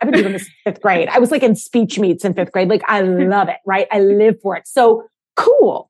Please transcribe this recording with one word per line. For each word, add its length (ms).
I've 80
been 100
doing 140
this 100
since 100
fifth 160
grade." 260
I 100
was, 120
like, 120
in 140
speech 420
meets 280
in 80
fifth 180
grade. 160
Like, 200
I 120
love 480
it, 160
right? 260
I 100
live 420
for 120
it. 140
So 360
cool. 560